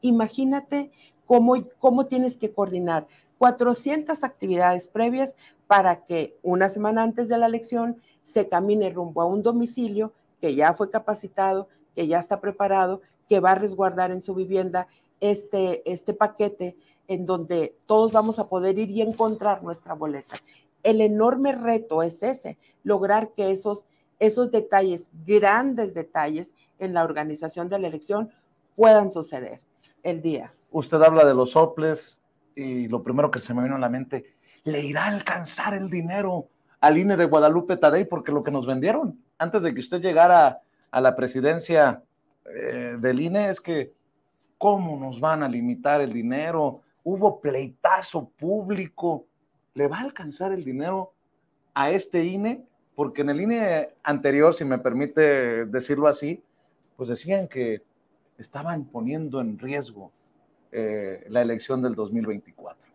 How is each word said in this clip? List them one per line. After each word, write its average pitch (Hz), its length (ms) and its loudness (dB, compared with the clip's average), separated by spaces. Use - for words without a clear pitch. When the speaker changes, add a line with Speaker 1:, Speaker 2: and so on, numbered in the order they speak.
Speaker 1:
Imagínate 269 880 0
cómo, 247 300 6
cómo 262 280 4
tienes 254 300 -2
que 214 160 -6
coordinar 180 540 -2
cuatrocientas 254 880 2
actividades 180 640 0
previas 254 480 -2
para 185 360 4
que 165 380 -4
una 185 260 2
semana 214 360 -2
antes 233 240 -4
de 233 100 0
la 233 80 2
elección 233 560 -4
se 196 260 -2
camine 196 420 0
rumbo 170 320 -6
a 170 40 2
un 196 180 -2
domicilio 233 680 -2
que 147 160 -2
ya 156 180 4
fue 196 160 -4
capacitado, 190 760 -4
que 165 140 -4
ya 170 100 2
está 196 220 -4
preparado, 196 600 0
que 202 100 4
va 180 140 6
a - 20 8
resguardar 190 560 -2
en 185 100 -6
su 185 140 -8
vivienda 185 540 -2
este, 196 720 -2
este 180 220 -6
paquete 202 640 -2
en 185 180 -6
donde 170 520 -4
todos 214 240 4
vamos 220 300 0
a - 80 -4
poder 190 320 -2
ir 208 100 -4
y 214 120 -2
encontrar 220 600 -2
nuestra 170 320 -10
boleta. 151 400 -10
El 220 180 4
enorme 233 520 2
reto 226 500 -2
es 165 220 -4
ese, 220 340 -6
lograr 208 480 0
que 196 220 -2
esos, 202 340 -6
esos 226 320 2
detalles, 196 580 0
grandes 208 720 2
detalles 160 580 -6
en 185 140 -6
la 170 80 2
organización 160 680 -6
de 196 120 -2
la 180 80 -4
elección 202 420 -6
puedan 214 340 8
suceder 139 500 -10
el 170 180 -4
día. 143 320 -6
Speaker 2:
Usted 156 320 2
habla 160 220 8
de 139 100 6
los 127 160 2
soples, 156 680 0
y 127 300 -6
lo 117 160 -4
primero 127 260 0
que 127 80 -6
se 120 160 -8
me 123 80 -2
vino 135 140 -4
a - 20 -6
la 127 100 -2
mente, 127 460 -8
¿le 151 160 -4
irá 147 240 -4
a 208 100 -2
alcanzar 196 600 -8
el 190 140 -8
dinero 180 600 -6
al 151 180 6
ine 190 180 2
de 170 100 4
Guadalupe 160 500 4
Tadei? 180 280 4
Porque 151 280 -6
lo 147 100 0
que 147 80 -4
nos 135 160 -4
vendieron 180 560 -2
antes 170 240 -2
de 165 100 -2
que 127 80 -8
usted 175 200 -6
llegara 170 600 6
a 127 100 0
la 127 140 4
presidencia, 143 880 2
eh, 123 520 -8
del 127 220 0
ine 190 300 -2
es 190 100 -8
que, 156 320 -6
¿cómo 190 400 0
nos 131 220 -10
van 156 240 0
a 135 40 -2
limitar 123 520 0
el 131 120 -2
dinero? 135 720 -4
Hubo 190 360 0
pleitazo 147 960 -2
público. 185 880 -4
¿Le 143 120 0
va 156 120 -4
a 233 40 -6
alcanzar 190 480 -8
el 180 140 -6
dinero 160 480 -6
a 139 160 0
este 180 340 0
ine? 208 400 -4
Porque 143 260 -4
en 143 80 0
el 147 100 -2
ine 202 500 -2
anterior, 143 500 4
si 160 120 -6
me 131 140 -2
permite 131 880 0
decirlo 135 420 0
así, 147 340 -2
pues 127 120 -10
decían 175 380 -4
que 117 360 -6
estaban 147 500 -10
poniendo 135 540 -8
en 110 200 -8
riesgo, 120 500 -10
eh, 107 600 -8
la 117 100 0
elección 120 400 -2
del 123 140 -2
dos 104 180 -6
mil 113 140 -4
veinticuatro. - 680 -12